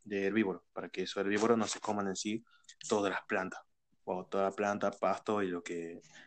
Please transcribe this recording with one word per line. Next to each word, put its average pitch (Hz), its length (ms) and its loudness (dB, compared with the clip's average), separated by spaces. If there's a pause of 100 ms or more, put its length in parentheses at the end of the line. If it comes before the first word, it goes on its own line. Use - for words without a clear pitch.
de 98 220 -2
herbívoros, 98 360 2 (120)
para 92 160 -8
que 92 140 -4
esos - 140 -4
herbívoros 104 400 4
no 107 100 2
se - 120 -6
coman 104 280 -2
en 95 80 -2
sí 107 280 -4 (440)
todas 101 240 2
las 95 120 -4
plantas, 95 380 -2 (440)
o 92 200 -4
toda 98 260 2
planta, 101 400 0
pasto 98 520 0
y 92 60 2
lo 87 140 -4
que, 85 380 -6 (260)